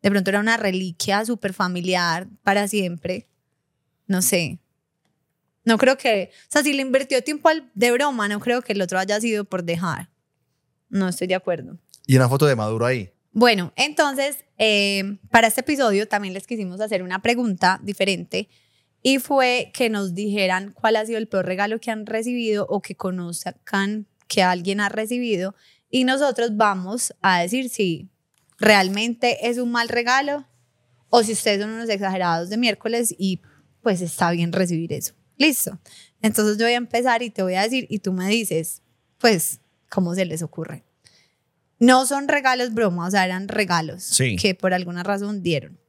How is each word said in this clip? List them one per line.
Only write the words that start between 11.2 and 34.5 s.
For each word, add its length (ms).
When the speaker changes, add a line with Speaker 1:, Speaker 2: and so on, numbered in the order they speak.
Speaker 1:
de 80
acuerdo. 440
Speaker 2:
Y 100
una 120
foto 180
de 100
Maduro 300
ahí. 260
Speaker 1:
Bueno, 440
entonces, 640
eh, 600
para 180
este 120
episodio 480
también 260
les 120
quisimos 340
hacer 220
una 200
pregunta 640
diferente 640
y 160
fue 540
que 180
nos 240
dijeran 580
cuál 240
ha 100
sido 120
el 100
peor 180
regalo 320
que 140
han 140
recibido 640
o 140
que 140
conozcan 1120
que 160
alguien 380
ha 80
recibido 680
y 140
nosotros 520
vamos 680
a 180
decir 280
si 420
realmente 880
es 100
un 120
mal 180
regalo 580
o 140
si 100
ustedes 280
son 100
unos 180
exagerados 600
de 60
miércoles 600
y 240
pues 180
está 320
bien 200